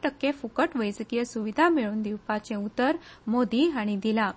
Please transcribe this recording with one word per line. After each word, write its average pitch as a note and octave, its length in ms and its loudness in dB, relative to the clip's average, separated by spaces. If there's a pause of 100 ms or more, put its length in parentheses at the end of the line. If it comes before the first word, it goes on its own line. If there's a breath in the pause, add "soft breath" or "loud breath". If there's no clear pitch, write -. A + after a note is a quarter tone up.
टक्के C#4 300 0
फुकट C#4 420 -2
वैजकीय A3+ 500 -2
सुविधा A3+ 440 0
मेळोवन A3 340 2
दिवपाचें G#3 540 -4
उतर B3 400 0 (300 loud breath)
मोदी A#3+ 420 2
हांणी G#3 280 -2
दिलां. G#3+ 400 0